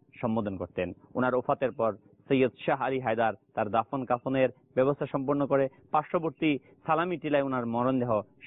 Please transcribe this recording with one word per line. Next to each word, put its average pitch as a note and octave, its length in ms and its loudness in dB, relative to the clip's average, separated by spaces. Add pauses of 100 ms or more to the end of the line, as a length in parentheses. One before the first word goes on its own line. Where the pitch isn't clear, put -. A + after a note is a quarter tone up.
(220)
সম্বোধন A2 360 0
করতেন। F2+ 360 -4 (220)
ওনার B2+ 200 0
ওফাতের C3 360 0
পর A2+ 260 -2 (300)
সৈয়দ C3 240 4 (140)
শাহ C#3+ 160 0
আলী C3 180 -2
হায়দার A2+ 340 0 (200)
তার A2 160 -2
দাফন A#2 360 -2
কাফনের C3 440 0 (260)
ব্যবস্থা C3+ 300 2
সম্পন্ন C#3 400 -2
করে C3+ 240 2 (220)
পার্শ্ববর্তী D#3 680 0 (280)
সালামি E3+ 320 0
টিলায় C#3+ 260 0
ওনার C3 220 -2
মরণদেহ A#2+ 560 0 (260)